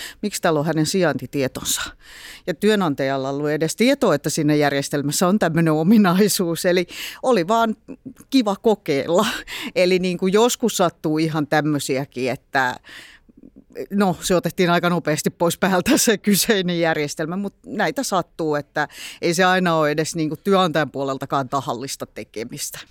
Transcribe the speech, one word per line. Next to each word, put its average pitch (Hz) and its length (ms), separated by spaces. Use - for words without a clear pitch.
miksi - 200
täällä 160 180
on 143 60
hänen 156 200
sijaintitietonsa. 147 960
Ja 180 60
työnantajalla 139 760
ollut 143 200
edes 151 260
tietoa, 233 400
että 147 140
siinä 151 260
järjestelmässä 143 720
on 208 120
tämmöinen 165 340
ominaisuus. 180 920
Eli 180 220
oli 202 260
vaan 226 280
kiva 214 260
kokeilla. 185 720
Eli, 180 240
niin 180 180
kuin, 185 160
joskus 226 440
sattuu 160 400
ihan 156 300
tämmöisiäkin, 143 840
että 127 420
no, 196 300
se 190 140
otettiin 170 340
aika 175 200
nopeasti 156 400
pois - 280
päältä 190 400
se 214 200
kyseinen 185 640
järjestelmä, 160 580
mut 202 160
näitä 175 380
sattuu, 165 520
että 147 320
ei 170 120
se 180 100
aina 185 320
ole 151 160
edes, 156 240
niinku, 156 200
työnantajan 165 560
puoleltakaan 135 580
tahallista 131 560
tekemistä. - 760